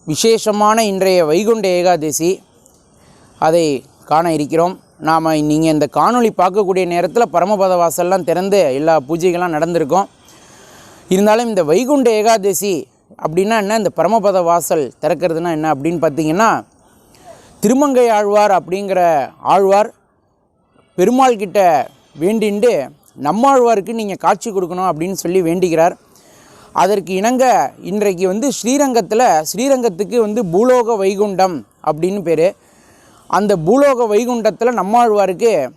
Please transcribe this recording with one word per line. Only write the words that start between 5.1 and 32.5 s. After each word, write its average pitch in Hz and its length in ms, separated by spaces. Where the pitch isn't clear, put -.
நீங்க 151 280
இந்த 151 240
காணொளி 220 440
பார்க்கக்கூடிய 185 500
நேரத்துல 175 360
பரமபத 185 540
வாசல்லாம் 175 380
திறந்து 185 340
எல்லா 156 500
பூஜைகள்லாம் 175 400
நடந்திருக்கும். 165 600
இருந்தாலும் 214 400
இந்த 190 160
வைகுண்ட 240 460
ஏகாதசி 208 760
அப்படின்னா 190 360
என்ன, 208 180
இந்த 202 200
பரமபத 190 460
வாசல் 165 580
திறக்கிறதுனா 160 500
என்ன 156 220
அப்படின்னு 156 260
பார்த்தீங்கன்னா, 156 680
திருமங்கை 254 480
ஆழ்வார் 208 560
அப்படிங்கிற 180 680
ஆழ்வார் 196 540
பெருமாள் 247 400
கிட்ட 180 520
வேண்டிண்டு, 202 680
"நம்மாழ்வாருக்கு 233 720
நீங்க 214 220
காட்சி 170 360
கொடுக்கணும்" 185 380
அப்படின்னு 170 240
சொல்லி 185 300
வேண்டிக்கிறார். 170 540
அதற்கு 190 420
இணங்க 220 580
இன்றைக்கு 190 440
வந்து 220 240
ஸ்ரீரங்கத்துல, 226 800
ஸ்ரீரங்கத்துக்கு 233 640
வந்து 220 280
பூலோக 226 520
வைகுண்டம் 190 680
அப்படின்னு 180 380
பேரு. 165 320